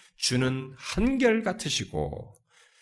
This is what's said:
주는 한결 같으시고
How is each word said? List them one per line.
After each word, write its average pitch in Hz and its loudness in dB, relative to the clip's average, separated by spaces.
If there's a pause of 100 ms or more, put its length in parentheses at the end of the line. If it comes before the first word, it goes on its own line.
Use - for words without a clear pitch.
(180)
주는 131 0
한결 233 2
같으시고 107 -4 (460)